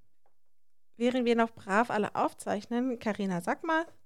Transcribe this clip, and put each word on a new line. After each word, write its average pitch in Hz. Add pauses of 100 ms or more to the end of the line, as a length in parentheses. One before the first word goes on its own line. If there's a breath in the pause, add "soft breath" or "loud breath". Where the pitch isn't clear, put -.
(960)
Während 247
wir 233
noch 226
brav 214
alle -
aufzeichnen, 233
Carina, 196
sag 226
mal, 330 (200)